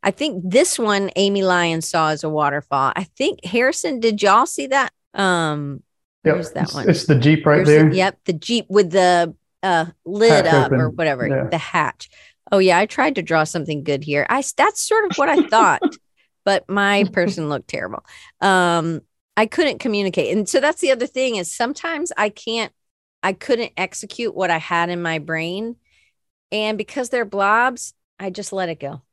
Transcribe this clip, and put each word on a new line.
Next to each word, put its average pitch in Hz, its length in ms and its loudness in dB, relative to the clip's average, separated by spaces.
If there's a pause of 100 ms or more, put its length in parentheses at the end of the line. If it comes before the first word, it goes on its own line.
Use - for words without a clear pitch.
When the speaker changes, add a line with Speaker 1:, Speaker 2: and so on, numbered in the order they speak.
Speaker 1:
I 196 80 0
think 202 400 -6
this 262 280 2
one 202 380 0
Amy 196 260 2
Lyon 175 380 2
saw 160 300 0
as 151 120 -4
a 160 60 -4
waterfall. 143 680 0
I 190 80 -6
think, - 420 -4
Harrison, 254 520 -2
did 220 220 0
y'all 202 240 6
see 285 220 -6
that? 262 260 -2 (220)
Um, 156 680 -2 (420)
Speaker 2:
Yep. 156 100 4
Speaker 1:
where's 175 180 -6
that - 120 -4
Speaker 2:
It's, - 100 -8
Speaker 1:
one? 151 160 0
Speaker 2:
it's - 160 2
the 156 80 4
Jeep 147 320 4
right 151 100 6 (100)
Speaker 1:
Here's - 20 4
the 147 80 8
Speaker 2:
there. 151 160 6
Speaker 1:
yep, 190 340 0
the 185 80 -2
Jeep 226 340 -2
with 190 220 2
the, 175 440 2 (280)
uh, 175 240 0 (200)
lid 202 400 4
Speaker 2:
Hatch 160 80 4
Speaker 1:
up 135 140 4
Speaker 2:
open. 127 120 2
Speaker 1:
or 120 100 0
whatever, 139 380 -2
Speaker 2:
Yeah. 135 220 -2
Speaker 1:
the 165 80 -2
hatch. - 500 -4 (440)
Oh 202 60 4
yeah, 180 200 6
I 208 80 2
tried 277 300 0
to 190 60 -4
draw 160 220 2
something 151 400 -6
good 143 200 -2
here. 147 260 -2
I 254 80 -4
s-, 277 140 -8
that's - 280 0
sort 427 300 0
of - 60 -6
what 285 120 0
I 311 200 2
thought, 214 340 4 (320)
Speaker 2:
<laughs> - 320 -20
Speaker 1:
but 196 220 0
my 202 440 2
person 175 380 -2
looked 143 180 -6
terrible. - 340 -10 (380)
Um, 170 640 2 (340)
I 214 100 4
couldn't 277 340 0
communicate, 196 540 -2
and 208 140 -2
so 277 120 0
that's 294 200 -2
the 302 120 0
other 247 140 -2
thing 254 300 -2
is 175 180 -6
sometimes 311 640 -6
I 214 140 0
can't, 226 420 -8 (500)
I 190 120 -2
couldn't 233 420 -4
execute 202 580 -8
what 180 160 -2
I 170 80 2
had 170 300 -2
in 175 140 -6
my 160 160 -4
brain, 170 580 -6 (760)
and 214 280 -4
because 240 320 -6
they're 240 160 -2
blobs, 214 680 0 (260)
I 196 120 -8
just 190 240 -12
let 185 160 -4
it 160 100 -10
go. 143 220 -12 (100)